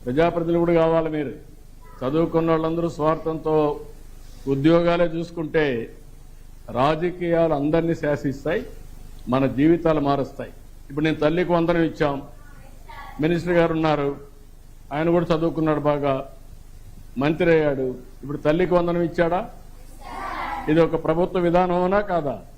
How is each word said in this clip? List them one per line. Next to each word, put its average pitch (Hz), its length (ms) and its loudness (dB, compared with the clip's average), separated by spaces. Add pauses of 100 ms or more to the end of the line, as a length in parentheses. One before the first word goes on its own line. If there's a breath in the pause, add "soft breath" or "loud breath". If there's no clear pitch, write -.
ప్రజాప్రతినిధులు 170 580 2
కూడా 170 200 2
కావాలి. 160 340 2
మీరు 135 160 -4 (680)
చదువుకున్న 160 540 0
వాళ్ళందరూ 165 420 0
స్వార్థంతో 156 580 -2 (960)
ఉద్యోగాలే 170 540 4 (100)
చూసుకుంటే 165 480 -2 (1120)
రాజకీయాలు 165 840 2
అందరినీ 165 420 0
శాసిస్తాయి, 147 600 -2 (720)
మన 135 100 4 (160)
జీవితాలు 160 500 4
మారుస్తాయి. 131 440 -2 (360)
ఇప్పుడు 147 180 -2
నేను 151 180 0
తల్లికి 165 320 2
వందనం 170 340 2
ఇచ్చాం, 147 260 0 (1040)
మినిస్టర్ 170 380 2
గారు 165 180 4
ఉన్నారు, 147 320 2 (840)
ఆయన 160 220 0
కూడా 170 160 2
చదువుకున్నాడు 156 580 0
బాగా, 143 240 2 (1080)
మంత్రి 165 320 2
అయ్యాడు. 139 320 2 (340)
ఇప్పుడు 143 240 -8
తల్లికి 165 320 4
వందనం 170 300 0
ఇచ్చాడా? 170 320 0 (1300)
ఇది 160 160 6
ఒక 160 100 -2 (100)
ప్రభుత్వ 175 420 0
విధానం, 180 320 2
అవునా 185 200 2 (120)
కాదా? 147 240 -2 (220)